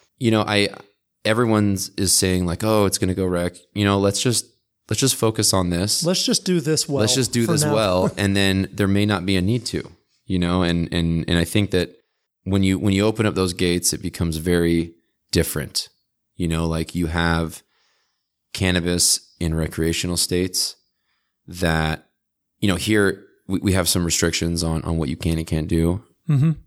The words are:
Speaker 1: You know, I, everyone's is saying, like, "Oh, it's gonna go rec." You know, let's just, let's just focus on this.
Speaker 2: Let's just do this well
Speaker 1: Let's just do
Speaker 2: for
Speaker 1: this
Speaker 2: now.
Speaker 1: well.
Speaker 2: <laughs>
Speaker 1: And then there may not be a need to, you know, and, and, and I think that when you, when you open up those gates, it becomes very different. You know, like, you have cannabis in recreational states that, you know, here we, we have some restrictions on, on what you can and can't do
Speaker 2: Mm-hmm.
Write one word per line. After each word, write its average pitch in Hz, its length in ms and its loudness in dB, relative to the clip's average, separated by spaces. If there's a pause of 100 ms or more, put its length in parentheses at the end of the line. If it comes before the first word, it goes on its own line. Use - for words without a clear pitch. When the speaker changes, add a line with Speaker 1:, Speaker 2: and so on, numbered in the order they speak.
(180)
Speaker 1:
You 120 140 0
know, 110 140 4
I, 101 220 2 (560)
everyone's 107 680 2
is 95 220 -2
saying, 92 340 2
like, 85 180 -4
"Oh, 107 220 4
it's 95 120 0
gonna 92 160 -2
go 92 120 -2
rec." 87 280 -2 (180)
You 101 120 0
know, 101 160 4
let's 98 200 2
just, 120 260 0 (420)
let's 107 120 -2
just 131 140 2
focus 110 400 0
on 90 160 0
this. 90 340 -2
Speaker 2:
Let's 185 200 0
just - 200 0
do 180 160 0
this 147 280 -2
well 139 140 -2
Speaker 1:
Let's 113 120 2
just 131 180 0
do 120 140 2
Speaker 2:
for - 60 0
Speaker 1:
this 147 120 2
Speaker 2:
now. 151 100 0
Speaker 1:
well. 98 400 2
Speaker 2:
<laughs> - 20 -14
Speaker 1:
And 98 200 0
then 95 360 2
there 104 160 0
may 101 180 2
not 98 180 0
be 98 120 0
a 90 60 2
need 110 240 0
to, - 220 -6 (380)
you 92 140 -2
know, 87 220 0
and, 85 300 0
and, 82 360 0
and 85 100 2
I 85 60 2
think 98 260 0
that 87 240 -2 (500)
when 98 200 0
you, 95 140 4
when 98 160 2
you 98 100 4
open 110 220 0
up 95 100 0
those 92 160 0
gates, 90 400 0
it - 100 -6
becomes 85 360 -4
very 85 560 2 (360)
different. - 580 -2 (480)
You 87 120 -2
know, 82 180 -2
like, 80 280 -4
you 87 120 -2
have 82 560 -2 (880)
cannabis 87 880 0
in 82 140 -2
recreational 82 640 -2
states - 600 -2 (720)
that, 80 600 -2 (500)
you 104 100 0
know, 92 80 2
here 104 500 0 (220)
we, 95 120 -2
we 98 120 0
have 90 160 0
some 90 160 0
restrictions 85 580 -2
on, 80 200 -2
on 82 160 -2
what 78 100 -2
you 80 80 -6
can 82 220 -2
and 80 80 -6
can't 80 220 -2
do 85 340 0 (260)
Speaker 2:
Mm-hmm. 151 240 2 (140)